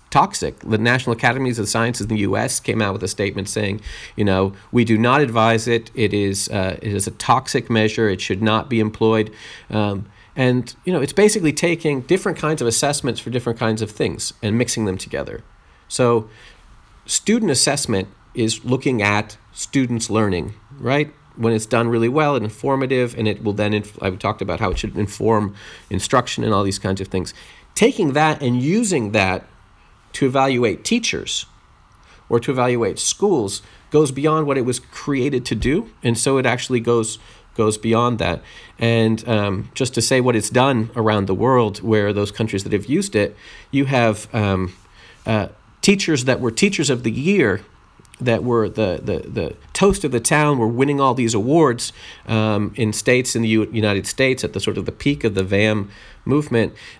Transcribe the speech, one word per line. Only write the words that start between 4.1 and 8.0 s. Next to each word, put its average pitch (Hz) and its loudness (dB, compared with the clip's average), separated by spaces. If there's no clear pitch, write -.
you 104 0
know, 95 2
"We 123 4
do 110 2
not 123 4
advise 113 2
it. 117 -2
It 104 0
is, 98 -2
uh, 95 -4
it 107 -6
is 98 -2
a 92 -8
toxic - 0
measure. 110 2